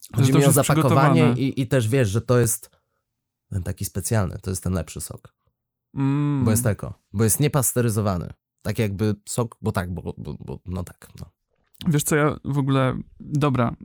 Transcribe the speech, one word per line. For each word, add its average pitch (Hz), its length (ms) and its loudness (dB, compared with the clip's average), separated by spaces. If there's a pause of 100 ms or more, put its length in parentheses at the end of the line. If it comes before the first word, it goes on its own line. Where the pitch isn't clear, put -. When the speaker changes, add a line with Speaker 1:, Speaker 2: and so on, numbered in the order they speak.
(160)
Speaker 1:
Chodzi 117 120 4
Speaker 2:
Że 135 60 2
to - 60 6
Speaker 1:
mi 143 40 8
Speaker 2:
już - 20 6
Speaker 1:
o - 20 6
Speaker 2:
jest 139 200 6
Speaker 1:
zapakowanie 147 540 4
Speaker 2:
przygotowane. 123 200 4
Speaker 1:
i, 135 200 -2
i 123 60 -2
też 123 200 2
wiesz, 117 220 2
że 113 120 -2
to 123 180 2
jest - 300 -2 (800)
ten 95 140 -4
taki 95 220 -8
specjalny, 98 560 -2
to - 80 -8
jest 95 140 -6
ten 90 100 -2
lepszy 82 280 -6
sok. - 320 -16 (600)
Speaker 2:
Mm. 139 500 0
Speaker 1:
Bo 110 60 2
jest 113 140 0
eko, 90 280 -4 (200)
bo 98 100 0
jest 107 160 2
niepasteryzowany. 113 960 0 (280)
Tak 107 180 -6
jakby 104 360 0 (140)
sok, - 320 -4
bo 107 100 -4
tak, 92 220 -4
bo, 82 80 -8 (160)
bo, - 220 -10
bo, - 260 -14
no 92 180 -8
tak, - 240 -20 (120)
no. - 60 -18 (600)
Speaker 2:
Wiesz 147 160 2
co, - 120 0
ja 147 200 2 (100)
w 139 120 -4
ogóle, 135 400 0 (220)
dobra, 131 640 0